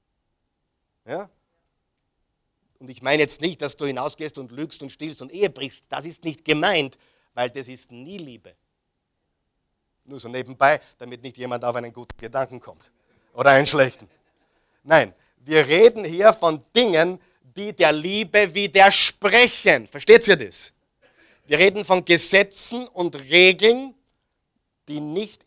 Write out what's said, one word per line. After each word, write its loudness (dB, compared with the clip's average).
Ja? -14
Und -20
ich -20
meine 2
jetzt -2
nicht, -8
dass -8
du -8
hinausgehst -10
und -18
lügst -14
und -16
stiehlst -16
und -20
Ehe -4
brichst. -16
Das -12
ist -18
nicht -12
gemeint, -2
weil -6
das -16
ist -20
nie -20
Liebe. -20
Nur -20
so -18
nebenbei, -2
damit -20
nicht -18
jemand -10
auf -4
einen -10
guten -20
Gedanken -10
kommt. -20
Oder 2
einen 4
schlechten. 0
Nein, 2
wir 0
reden 4
hier 2
von -4
Dingen, 0
die -14
der 2
Liebe -2
widersprechen. 2
Versteht 4
ihr 4
das? -10
Wir 0
reden 2
von 0
Gesetzen 0
und -8
Regeln, 2
die -10
nicht -10